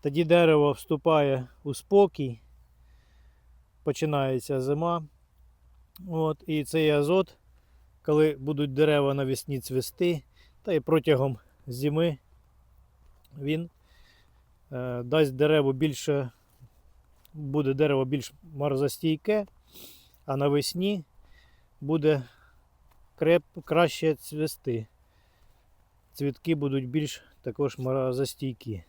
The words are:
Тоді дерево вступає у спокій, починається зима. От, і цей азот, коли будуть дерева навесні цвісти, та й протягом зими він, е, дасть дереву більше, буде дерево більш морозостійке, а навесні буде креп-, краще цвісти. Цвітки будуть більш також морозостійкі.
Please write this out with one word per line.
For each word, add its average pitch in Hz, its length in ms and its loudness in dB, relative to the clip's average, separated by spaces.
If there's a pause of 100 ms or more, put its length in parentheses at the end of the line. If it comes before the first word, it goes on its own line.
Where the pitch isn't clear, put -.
Тоді 147 240 0
дерево 156 480 6
вступає 143 760 2 (140)
у 143 120 -6
спокій, 156 640 0 (1400)
починається 139 760 -2
зима. 160 440 -2 (1040)
От, 160 380 -2
і 151 180 -2
цей 156 260 2
азот, 151 460 0 (680)
коли 151 360 2
будуть 143 360 -4
дерева 143 400 2
навесні 135 460 -4
цвісти, 147 600 -4 (400)
та 202 100 -4
й 156 80 2
протягом 135 580 2 (280)
зими 147 520 -2 (1200)
він, 156 320 -4 (1000)
е, 123 300 -6
дасть 135 340 2
дереву 147 360 4
більше, 135 580 -2 (1000)
буде 143 420 -2
дерево 139 300 2
більш 127 280 -6 (100)
морозостійке, 151 1040 -2 (800)
а 135 100 -4
навесні 147 680 0 (760)
буде 151 420 2 (960)
креп-, 170 460 0
краще 160 500 2
цвісти. 135 720 -6 (1300)
Цвітки 143 420 -4
будуть 139 340 -4
більш 151 340 -4 (200)
також 131 360 -4
морозостійкі. 127 1120 -4